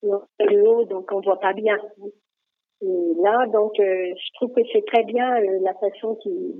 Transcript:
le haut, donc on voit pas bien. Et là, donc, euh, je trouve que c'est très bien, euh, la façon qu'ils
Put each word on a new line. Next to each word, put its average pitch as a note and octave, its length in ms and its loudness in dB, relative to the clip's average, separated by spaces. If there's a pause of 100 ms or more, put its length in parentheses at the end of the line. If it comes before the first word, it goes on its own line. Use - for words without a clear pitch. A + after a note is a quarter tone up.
le G3+ 640 2
haut, A#3 160 4
donc F#3+ 260 -8
on G3 100 -2
voit F#3+ 180 0
pas F#3+ 140 0
bien. G#3 260 0 (1040)
Et F3 300 0 (100)
là, A#3 240 2
donc, G#3+ 320 0
euh, F#3 360 0
je - 200 -14
trouve B3 180 -4
que B3 80 2 (100)
c'est G#3 140 2
très A#3 200 2
bien, A#3+ 320 0
euh, F#3+ 260 0
la F#3+ 100 -2
façon G#3+ 480 -4
qu'ils F3+ 380 -6